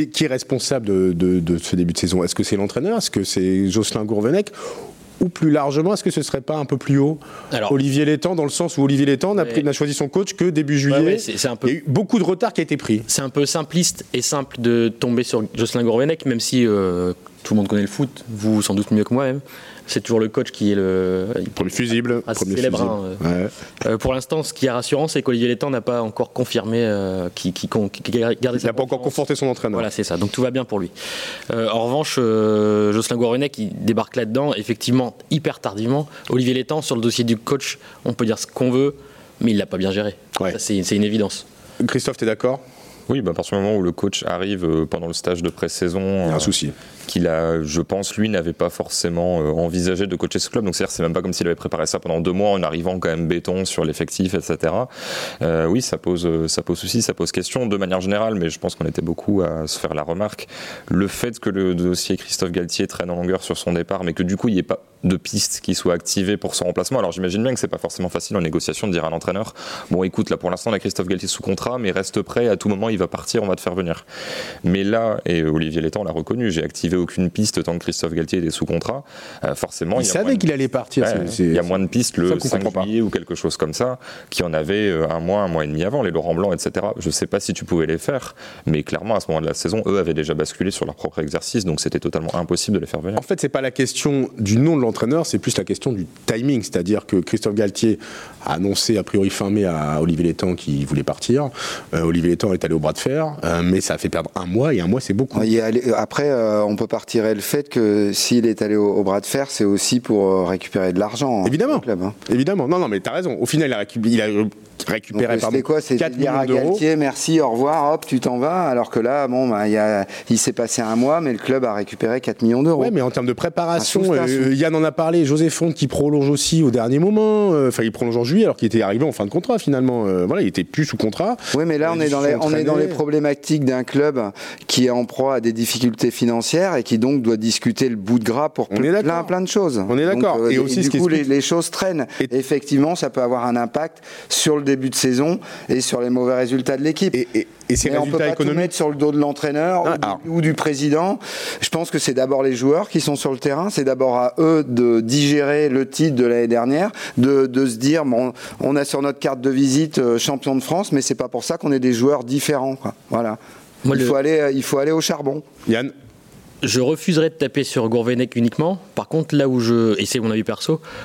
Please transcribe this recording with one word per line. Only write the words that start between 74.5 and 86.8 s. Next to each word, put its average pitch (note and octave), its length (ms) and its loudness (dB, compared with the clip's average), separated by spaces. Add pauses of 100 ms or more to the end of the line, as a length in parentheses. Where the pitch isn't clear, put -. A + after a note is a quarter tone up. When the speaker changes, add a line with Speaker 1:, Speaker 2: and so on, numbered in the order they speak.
Speaker 3:
Mais F#2+ 200 2
là, A2 400 0
et E2 180 2
Olivier D#2 380 0
Létang D#2+ 240 -2
l'a D#2+ 80 -4
reconnu, G#2+ 380 -2
j'ai D#2+ 120 0
activé E2+ 360 -2
aucune F2 320 0
piste G#2+ 320 0
tant E2+ 120 -2
que E2+ 40 -6
Christophe - 340 -4
Galtier E2 280 -2
était D#2+ 100 0
sous D#2 160 -4
contrat. A2 380 -4 (380)
Euh, C#2+ 120 -2
forcément, G2 460 -2
Speaker 1:
Il B2 40 0
Speaker 3:
il - 20 0
y - 40 0
a - 20 0
Speaker 1:
savait F#3+ 140 0
Speaker 3:
moins C4+ 80 2
de G#3 40 2
Speaker 1:
qu'il D#3+ 140 2
allait C3+ 160 0
partir, B2+ 360 -2
Speaker 3:
Ouais, A#2+ 80 2 (140)
Speaker 1:
c'est, E2 60 -6
c'est, F#2+ 120 -2
Speaker 3:
il E2 100 4
y F2 40 4
a F2 40 2
moins F2+ 160 0
de F#2+ 80 2
pistes - 300 -2
Speaker 1:
ça F2 60 2
Speaker 3:
le F2+ 140 2
Speaker 1:
qu'on - 120 -4
Speaker 3:
cinq F#2+ 140 0
Speaker 1:
comprend G2 180 -2
pas. F#2+ 60 -2
Speaker 3:
juillet A2 140 0
ou G#2+ 80 2
quelque F2+ 260 -4
chose - 220 -2
comme D#2 160 -2
ça, B2+ 260 -2 (300)
qu'il - 160 -2
y - 20 -2
en E2 60 -4
avait, G2 380 0
euh, D#2+ 180 0
un E2 120 -2
mois, F#2+ 200 0
un G2 80 0
mois D#2+ 160 0
et - 20 -2
demi D2+ 160 -2
avant, B2 200 0
les F#2+ 80 0
Laurent E2 240 -2
Blanc, F#2+ 180 0
et D#2+ 60 -2
cetera. - 400 -4